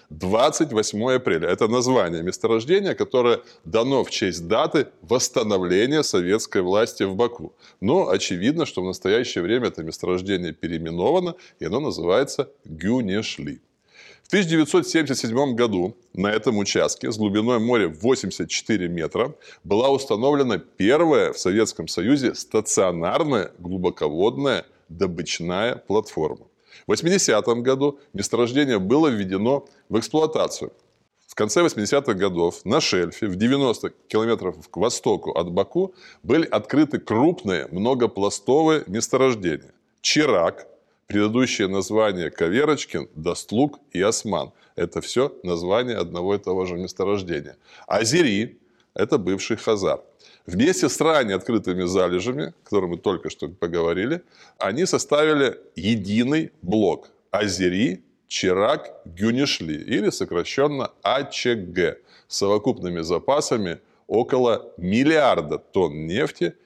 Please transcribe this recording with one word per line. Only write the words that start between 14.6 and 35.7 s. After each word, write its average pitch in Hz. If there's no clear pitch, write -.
семьдесят 143
седьмом 123
году 107
на 101
этом 110
участке 123
с 107
глубиной 107
моря 110
восемьдесят 92
четыре 92
метра 87
была 110
установлена 135
первая 117
в -
Советском 98
Союзе 120
стационарная 107
глубоководная 90
добычная 90
платформа. -
В 95
восьмидесятом 120
году 135
месторождение 120
было 135
введено 107
в 101
эксплуатацию. 156
В -
конце 107
восьмидесятых 120
годов 87
на 123
шельфе 90
в 92
девяносто 120
километров 92
к -
востоку 101
от 87
Баку 170